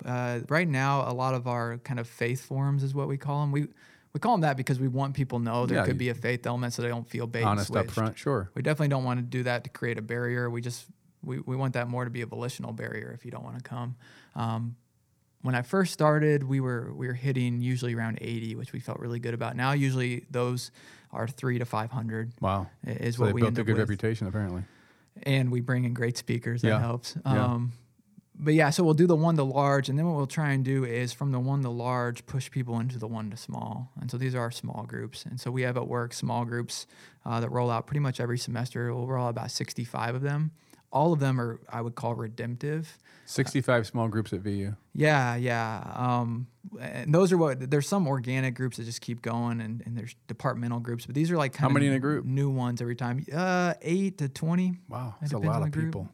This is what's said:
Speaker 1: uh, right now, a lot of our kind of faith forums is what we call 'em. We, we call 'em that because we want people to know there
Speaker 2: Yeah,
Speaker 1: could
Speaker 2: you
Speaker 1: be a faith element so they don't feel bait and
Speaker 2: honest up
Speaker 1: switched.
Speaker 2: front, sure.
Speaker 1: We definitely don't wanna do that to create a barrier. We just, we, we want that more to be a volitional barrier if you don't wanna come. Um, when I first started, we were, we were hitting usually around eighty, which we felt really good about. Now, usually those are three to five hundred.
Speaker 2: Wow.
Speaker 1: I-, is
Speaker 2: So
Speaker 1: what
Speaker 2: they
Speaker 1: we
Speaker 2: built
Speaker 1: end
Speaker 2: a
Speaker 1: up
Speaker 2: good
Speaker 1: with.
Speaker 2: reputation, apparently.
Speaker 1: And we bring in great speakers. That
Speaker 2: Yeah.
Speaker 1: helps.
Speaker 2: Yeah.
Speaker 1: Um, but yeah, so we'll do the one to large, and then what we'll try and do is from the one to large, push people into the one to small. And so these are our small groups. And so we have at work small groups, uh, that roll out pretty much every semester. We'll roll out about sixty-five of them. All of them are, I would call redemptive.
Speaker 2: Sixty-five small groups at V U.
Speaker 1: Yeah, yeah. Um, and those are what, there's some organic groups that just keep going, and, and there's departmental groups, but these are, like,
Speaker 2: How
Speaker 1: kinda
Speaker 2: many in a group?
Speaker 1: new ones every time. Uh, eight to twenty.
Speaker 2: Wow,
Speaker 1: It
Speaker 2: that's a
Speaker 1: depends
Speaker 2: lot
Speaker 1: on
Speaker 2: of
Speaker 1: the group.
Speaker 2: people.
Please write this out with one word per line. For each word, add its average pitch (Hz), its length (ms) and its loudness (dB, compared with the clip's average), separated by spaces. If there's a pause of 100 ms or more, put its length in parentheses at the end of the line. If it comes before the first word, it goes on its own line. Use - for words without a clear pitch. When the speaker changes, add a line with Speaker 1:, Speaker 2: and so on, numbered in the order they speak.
Speaker 1:
uh, 123 440 -2
right 165 200 2
now, 135 420 2
a 123 40 -2
lot 127 200 0
of 123 120 -2
our 117 320 -2
kind 123 200 -6
of 120 80 -4
faith 123 380 -2
forums 139 380 0
is 135 120 -2
what 139 140 -2
we 139 80 -2
call 143 260 -2
'em. 147 100 0
We, 147 160 0 (440)
we 151 80 -6
call 233 140 4
'em 185 80 4
that 147 140 4
because 131 220 0
we 131 100 2
want 135 260 0
people 131 240 0
to 117 60 0
know 120 220 2
there - 120 2
Speaker 2:
Yeah, 104 60 4
Speaker 1:
could 127 100 2
Speaker 2:
you 131 40 -2
Speaker 1:
be 123 120 0
a 117 40 -2
faith 117 320 -2
element 123 280 -2
so 123 80 -4
they 120 60 0
don't 117 200 -4
feel - 180 -4
bait 117 140 -2
and 113 100 4
Speaker 2:
honest 104 200 2
up - 60 0
Speaker 1:
switched. 110 160 2
Speaker 2:
front, 110 260 0
sure. 113 360 0
Speaker 1:
We 127 80 -4
definitely 147 260 2
don't 135 160 2
wanna 123 180 0
do 123 220 -4
that 120 200 0
to 131 60 -14
create 117 280 -4
a 110 40 -6
barrier. 120 480 -2
We 120 100 -4
just, 120 260 -8 (360)
we, 131 180 -8
we 127 160 -6
want 131 180 0
that 120 140 -2
more 123 160 -4
to 120 60 -4
be 120 120 -6
a 110 40 -6
volitional 120 460 -6
barrier 113 420 -8
if 123 100 -14
you 120 60 -12
don't 120 140 -10
wanna 120 180 -10
come. 123 340 -8 (380)
Um, 117 420 -2 (640)
when 127 120 0
I 123 80 2
first 190 320 2
started, 151 480 6
we 135 180 0
were, 123 320 -2
we 135 140 -6
were 123 80 -4
hitting 123 480 0
usually 120 320 0
around 113 260 -2
eighty, 113 360 -6
which 120 160 -10
we - 80 -6
felt - 180 -6
really 120 220 -6
good 120 120 -4
about. 117 240 -4
Now, 127 160 2
usually 131 580 0
those 123 420 -2 (400)
are 113 160 -4
three 127 300 -2
to 120 60 -4
five 113 280 -4
hundred. 113 480 -4
Speaker 2:
Wow. 98 260 0 (200)
Speaker 1:
I-, - 40 -4
is 117 260 -2
Speaker 2:
So 120 60 -2
Speaker 1:
what 110 60 8
Speaker 2:
they 101 60 4
Speaker 1:
we 120 80 0
Speaker 2:
built 113 80 6
Speaker 1:
end 120 80 0
Speaker 2:
a - 40 2
Speaker 1:
up 104 40 -4
Speaker 2:
good 113 80 4
Speaker 1:
with. 113 140 4
Speaker 2:
reputation, 110 380 -2
apparently. 95 380 -2 (580)
Speaker 1:
And 131 300 2
we 123 80 2
bring 123 240 0
in 120 100 0
great 120 240 -2
speakers. 120 440 -2
That 110 60 6
Speaker 2:
Yeah. 110 120 6
Speaker 1:
helps. 120 440 -2
Speaker 2:
Yeah. 107 200 4
Speaker 1:
Um, 120 280 0 (640)
but 151 160 2
yeah, 156 160 8
so 170 140 4
we'll 156 100 8
do 165 120 8
the 175 100 8
one 165 200 4
to 143 80 4
large, 139 440 2
and 135 100 2
then 156 80 2
what 170 100 2
we'll 139 100 2
try 147 240 0
and 135 140 2
do 135 200 2
is 120 300 -2
from 143 180 0
the 127 80 2
one 139 220 2
to 123 80 -2
large, 120 560 -2
push - 240 -4
people 123 300 -2
into 123 180 -2
the 107 80 -6
one 110 240 -6
to 110 60 -10
small. 120 600 -8
And 127 120 -6
so 131 80 -4
these 127 160 0
are 127 60 0
our 117 100 -2
small 113 360 -8
groups. 120 380 -10
And 127 160 -10
so 127 100 -6
we 127 120 0
have 123 160 0
at 120 100 -2
work 120 240 -2
small 117 320 -2
groups, 120 420 -4 (380)
uh, 117 160 -2
that 117 100 -2
roll 123 200 0
out 113 160 0
pretty 147 140 -2
much 135 200 0
every 120 180 0
semester. 120 540 -4
We'll 123 140 -4
roll 127 200 0
out 120 40 0
about 120 220 -4
sixty-five 120 600 -4
of 127 80 -4
them. 147 280 0 (420)
All 156 200 6
of 156 60 4
them 131 220 2
are, 117 280 -4
I 117 140 -6
would 120 120 -4
call 117 200 -2
redemptive. 120 840 -6 (280)
Speaker 2:
Sixty-five 131 640 2
small 117 180 0
groups 107 260 -2
at 92 80 -2
V 101 120 -2
U. 101 240 -2 (180)
Speaker 1:
Yeah, 143 400 4
yeah. 117 480 0 (120)
Um, 123 520 0 (340)
and 135 320 -2
those 180 200 8
are 185 40 8
what, 131 340 2
there's 147 180 2
some 196 180 2
organic 131 480 0
groups 123 220 -2
that 117 80 -8
just 113 160 -8
keep 117 200 -6
going, 117 400 -2
and, 110 240 -6
and 117 140 -6
there's 120 160 -8 (140)
departmental 120 500 -2
groups, 117 280 -4
but 120 80 -8
these 160 160 2
are, 175 60 2
like, 139 200 2
Speaker 2:
How 143 100 4
Speaker 1:
kinda 139 140 6
Speaker 2:
many 143 80 6
in 135 60 6
a 131 40 4
group? 139 260 0
Speaker 1:
new 135 240 2
ones 123 320 0
every 120 160 -2
time. 123 360 -2
Uh, 180 500 2
eight 190 360 0
to 143 100 -2
twenty. 175 500 0 (100)
Speaker 2:
Wow, 123 200 -6
Speaker 1:
It 107 140 -10
Speaker 2:
that's 147 100 -2
a - 40 0
Speaker 1:
depends 101 120 0
Speaker 2:
lot 113 80 4
Speaker 1:
on - 120 2
Speaker 2:
of 143 40 -2
Speaker 1:
the 151 60 -2
group. 160 80 2
Speaker 2:
people. 98 280 -4